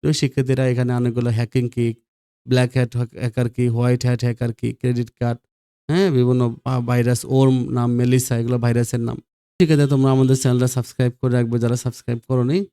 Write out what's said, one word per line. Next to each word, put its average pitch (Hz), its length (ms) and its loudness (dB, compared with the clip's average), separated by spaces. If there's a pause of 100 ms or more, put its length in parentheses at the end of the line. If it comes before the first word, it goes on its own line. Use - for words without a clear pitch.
তো 151 100 0
শিক্ষার্থীরা, 131 540 -2
এখানে 123 260 0
অনেকগুলো 120 360 -2
হ্যাকিং 120 400 -2
কিক, 117 260 -2 (520)
ব্ল্যাক 123 260 2
হ্যাট 123 220 -2
হ্যাক-, 123 240 -6
হ্যাকার 120 300 -2
কি, 123 180 -2
হোয়াইট 120 360 0
হ্যাট 123 200 0
হ্যাকার 120 300 -4
কি, 117 200 -6
ক্রেডিট 120 360 -4 (100)
কার্ড, 117 200 -2 (500)
হ্যাঁ, 180 220 2
বিভিন্ন 127 380 2
ভা-, 127 320 -6
ভাইরাস, 120 440 0
ওর্ম 131 440 2
নাম, 120 220 -2
মেলিসা, 123 460 0
এগুলো 120 200 -2
ভাইরাসের 120 420 0
নাম। 117 180 -6 (420)
ঠিক 180 120 4
আছে, 143 160 4
তোমরা 135 240 4
আমাদের 131 240 4
চ্যানেলটা 127 320 2
সাবস্ক্রাইব 123 440 -2 (100)
করে 123 120 0
রাখবে 120 260 0
যারা 117 160 0
সাবস্ক্রাইব 120 520 -6
করোনি। 131 460 0